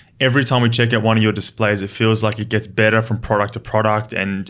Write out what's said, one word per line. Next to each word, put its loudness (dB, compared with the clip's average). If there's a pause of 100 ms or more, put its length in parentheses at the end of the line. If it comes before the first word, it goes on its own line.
(220)
every 2
time 2
we 4
check 2
out 0
one 2
of 4
your 2
displays, -2
it -6
feels 2
like -2
it -6
gets -2
better 2
from -2
product -2
to -8
product, -2
and, -4